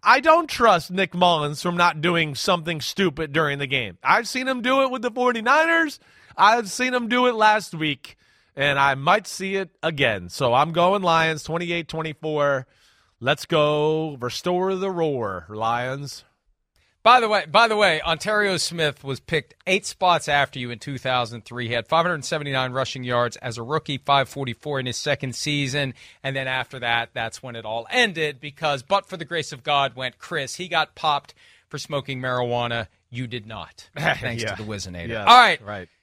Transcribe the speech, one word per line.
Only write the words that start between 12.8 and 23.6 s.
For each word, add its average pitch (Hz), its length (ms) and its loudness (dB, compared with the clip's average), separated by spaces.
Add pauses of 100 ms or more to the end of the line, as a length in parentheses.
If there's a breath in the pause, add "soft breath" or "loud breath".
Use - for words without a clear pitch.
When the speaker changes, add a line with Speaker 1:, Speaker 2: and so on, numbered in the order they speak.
Speaker 1:
Let's 135 280 -2
go. 151 720 0
Restore 180 560 -2
the 190 160 -4
roar, 123 580 -2
Lions. 120 760 -4 (760)
Speaker 2:
By 247 160 8
the 233 80 0
way, 202 240 0
by 226 160 6
the 220 80 2
way, 190 260 4
Ontario 196 540 0
Smith 160 480 -2
was 135 160 -6
picked - 360 -6 (120)
eight 196 180 0
spots 175 440 0
after 143 280 0
you 123 140 -8
in 117 80 -10
two 139 180 -10
thousand 120 460 -4
three. 120 240 -8
He 117 60 -4
had 117 120 -2
five 165 200 2
hundred 165 180 -4
seventy-nine 139 480 -4
rushing 131 320 -4
yards 120 320 0
as 117 220 -10
a 120 40 -10